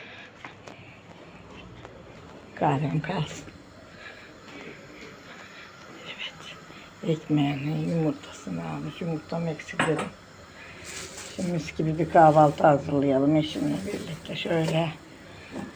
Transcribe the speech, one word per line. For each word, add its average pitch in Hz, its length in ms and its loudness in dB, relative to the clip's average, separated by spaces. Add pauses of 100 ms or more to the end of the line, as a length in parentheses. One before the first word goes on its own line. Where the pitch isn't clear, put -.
(2500)
Kahvem 156 460 2
kalsın. 175 440 -4 (2500)
Evet. - 1120 -8
Ekmeğini, 151 720 2
yumurtasını 165 800 -2
almış. 151 320 -6
Yumurtam 170 460 -4
eksik 160 400 -6
dedim. 156 180 0 (1300)
Şimdi 175 160 -2
mis 160 260 -2
gibi 156 220 2
bir 165 100 2
kahvaltı 156 580 10
hazırlayalım 143 680 6
eşimle 147 400 2 (120)
birlikte. - 480 -6
Şöyle. 160 540 2 (880)